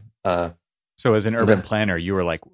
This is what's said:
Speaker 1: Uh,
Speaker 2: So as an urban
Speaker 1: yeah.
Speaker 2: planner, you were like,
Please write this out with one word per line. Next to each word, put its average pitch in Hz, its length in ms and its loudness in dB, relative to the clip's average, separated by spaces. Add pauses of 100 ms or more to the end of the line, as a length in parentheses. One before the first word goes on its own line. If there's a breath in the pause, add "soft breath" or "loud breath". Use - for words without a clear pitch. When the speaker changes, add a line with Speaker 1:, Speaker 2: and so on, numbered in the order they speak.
(240)
Speaker 1:
Uh, 87 280 -2 (480)
Speaker 2:
So 120 140 2
as 107 120 0
an 110 100 -2
urban 107 240 4
Speaker 1:
yeah. 95 60 -10
Speaker 2:
planner, 107 320 -2
you 87 160 -4
were 92 180 0
like, 80 100 -4 (120)